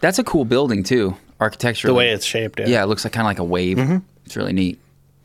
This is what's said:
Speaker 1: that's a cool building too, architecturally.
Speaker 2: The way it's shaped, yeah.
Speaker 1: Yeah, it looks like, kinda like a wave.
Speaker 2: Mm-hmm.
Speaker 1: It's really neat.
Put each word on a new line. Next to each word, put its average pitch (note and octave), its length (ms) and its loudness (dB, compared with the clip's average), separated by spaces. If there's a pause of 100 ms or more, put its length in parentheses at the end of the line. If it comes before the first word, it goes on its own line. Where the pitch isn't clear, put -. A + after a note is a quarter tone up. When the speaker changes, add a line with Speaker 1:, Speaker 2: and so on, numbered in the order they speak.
Speaker 1:
that's F#3 180 0
a B3+ 40 -2
cool D3+ 220 0
building A#2 380 0
too, G2+ 320 0 (240)
architecturally. A2+ 540 0
Speaker 2:
The B2 40 4
way A#2+ 120 4
it's G#2 160 -2
shaped, A2+ 340 -4
yeah. G#2+ 80 -2
Speaker 1:
Yeah, A#2 160 2
it G2 40 0
looks G#2 180 -2
like, A2 80 -6
kinda A2+ 120 -2
like G2 140 -2
a F#2 40 -2
wave. F2+ 340 0
Speaker 2:
Mm-hmm. C#3 200 2 (280)
Speaker 1:
It's - 100 -18
really G2+ 180 -4
neat. F#2+ 260 -2 (460)